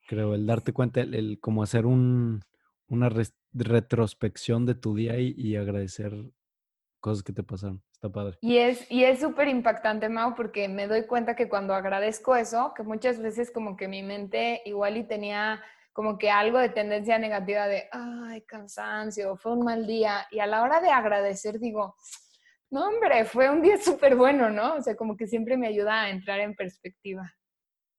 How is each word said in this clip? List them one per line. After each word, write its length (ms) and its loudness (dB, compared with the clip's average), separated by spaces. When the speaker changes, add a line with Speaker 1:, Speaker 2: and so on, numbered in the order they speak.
Speaker 1:
Creo, 280 -2
el 120 -2
darte 260 0
cuenta, 280 0
el, 140 -4
el 260 -4
como 220 0
hacer 240 0
un, 560 2
una 200 2
res-, 280 -2
retrospección 1120 0
de 80 0
tu 200 -2
día 240 -2
y, 180 -2
y 200 -2
agradecer 560 -4
cosas 220 -2
que 100 -10
te 100 -6
pasaron. 400 -10
Está 180 -10
padre. 320 -8
Speaker 2:
Y 160 2
es, 320 0
y 140 4
es 160 4
súper 280 0
impactante, 600 0
Mau, 260 -2
porque 340 -6
me 200 -6
doy 180 0
cuenta 300 -2
que 120 0
cuando 240 -2
agradezco 640 0
eso, 400 -2
que 60 -10
muchas 400 -2
veces 280 -4
como 260 -8
que 120 -8
mi 140 -8
mente 640 -4
igual 300 -2
y 80 -4
tenía 580 -4
como 260 -4
que 120 2
algo 280 4
de 120 4
tendencia 480 0
negativa 500 -2
de, 240 -2
"Ay, 500 -12
cansancio, 920 -8
fue 160 -4
un 120 2
mal 220 0
día". 440 0
Y 100 -4
a 60 2
la 160 2
hora 180 4
de 100 4
agradecer 720 2
digo, 340 -4
"No, 180 -2
hombre, 380 4
fue 240 4
un 120 4
día 180 8
súper 360 6
bueno", 340 6
¿no? 260 0
O 60 -4
sea, 140 -2
como 200 -6
que 100 -6
siempre 300 -2
me 120 0
ayuda 340 0
a 80 -2
entrar 300 -4
en 160 -4
perspectiva. 760 -10